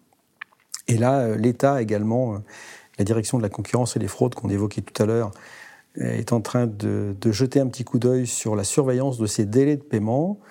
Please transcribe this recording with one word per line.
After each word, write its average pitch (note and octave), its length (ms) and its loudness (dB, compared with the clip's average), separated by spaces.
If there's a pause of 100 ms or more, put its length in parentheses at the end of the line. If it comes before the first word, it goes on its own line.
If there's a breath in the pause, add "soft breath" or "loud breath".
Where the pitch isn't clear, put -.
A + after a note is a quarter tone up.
(880)
Et A#2+ 100 2
là, B2+ 220 4
euh, A2+ 180 0
l'État B2 440 2
également, A2 520 0
euh, G2 40 -6 (600 loud breath)
la G#2 60 4
direction A2+ 320 0
de A2+ 60 2
la G#2 60 0
concurrence A#2 460 -2
et A2+ 40 0
des G2 80 -2
fraudes B2 280 0
qu'on G#2 140 -6
évoquait G2+ 320 -2
tout - 200 -4
à G#2+ 40 6
l'heure, A2 260 0 (680 loud breath)
euh, A#2+ 120 -2
est A2+ 220 -2
en A2+ 80 2
train A#2+ 260 0
de, G#2 520 -4
de A2+ 120 2
jeter C3 280 2
un C3 80 2
petit A#2+ 180 -6
coup - 120 -2
d'œil B2 300 2
sur A2 280 -2
la G2+ 100 0
surveillance C3 520 0
de A2 80 -2
ces G#2+ 200 0
délais C3+ 320 4
de - 60 -10
paiement B2+ 540 -2 (140)